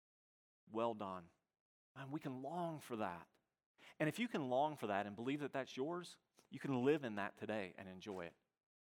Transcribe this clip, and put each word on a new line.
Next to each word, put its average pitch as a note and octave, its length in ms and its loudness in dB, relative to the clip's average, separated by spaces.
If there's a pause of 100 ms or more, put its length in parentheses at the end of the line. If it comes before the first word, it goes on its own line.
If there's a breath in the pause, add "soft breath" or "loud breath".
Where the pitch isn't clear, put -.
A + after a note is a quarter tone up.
(720)
"Well A2+ 220 2
done." F#2+ 300 -6 (760)
Man, C3+ 140 -8
we D#3 100 -4
can C3 200 -4
long D#3+ 380 -2
for - 160 -6
that. F2+ 320 -2 (720 loud breath)
And D#3 100 4
if D3+ 100 -4
you A#3+ 80 0
can D3+ 220 0
long C#3+ 260 6
for A#2+ 120 -2
that G2+ 180 4
and G#2 100 -4
believe C3 260 0
that C3+ 120 -4
that's C3 240 -4
yours, E3+ 400 -4 (320)
you - 100 -10
can B2+ 240 4
live D3 200 6
in A2 120 -4
that G2+ 220 -2
today G#2+ 400 -2
and F#2+ 100 -10
enjoy F#2 340 -6
it. E2+ 120 -6 (580)